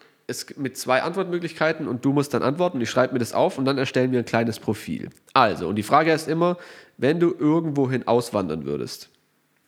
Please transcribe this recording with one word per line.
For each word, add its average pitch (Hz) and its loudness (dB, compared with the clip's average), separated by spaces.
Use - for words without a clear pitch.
es, - -10
mit 131 -8
zwei 127 0
Antwortmöglichkeiten 170 -2
und 117 -4
du 139 2
musst 139 0
dann 120 0
antworten. 147 0
Ich 110 -4
schreib 127 2
mir 131 0
das 117 -4
auf - 0
und 135 0
dann 139 2
erstellen 131 0
wir 123 2
ein 113 -2
kleines 117 0
Profil. - -6
Also, 95 4
und 98 -2
die 104 -2
Frage 156 4
heißt 156 0
immer, 170 0
wenn 147 2
du 170 4
irgendwohin 139 0
auswandern 95 0
würdest? 67 -8